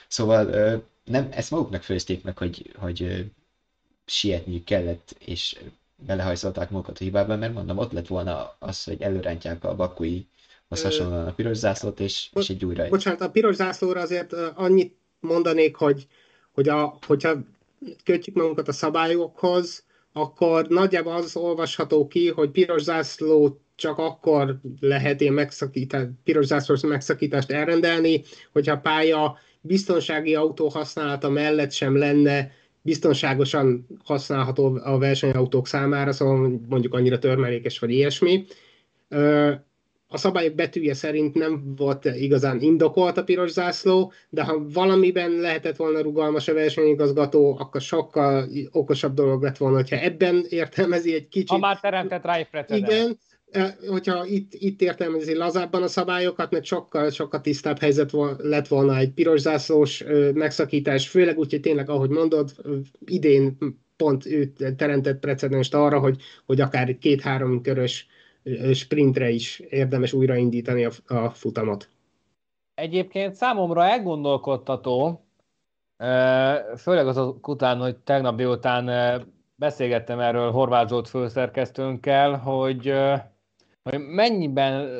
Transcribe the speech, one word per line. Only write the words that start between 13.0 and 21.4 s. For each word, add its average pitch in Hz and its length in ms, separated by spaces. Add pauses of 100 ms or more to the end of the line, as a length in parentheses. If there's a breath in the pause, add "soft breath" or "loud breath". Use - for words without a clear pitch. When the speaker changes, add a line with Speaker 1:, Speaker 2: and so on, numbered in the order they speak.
Speaker 2:
a 185 100
piros 220 240
zászlóra 185 460
azért, 175 320
ö, 165 220
annyit 185 420 (240)
mondanék, 160 560
hogy, 143 300 (460 soft breath)
hogy 139 160
a, 147 380
hogyha 151 260 (720)
kötjük 175 300
magunkat 156 340
a 143 40
szabályokhoz, 170 1120 (280)
akkor 160 560
nagyjából 175 440
az 170 240
olvasható 165 720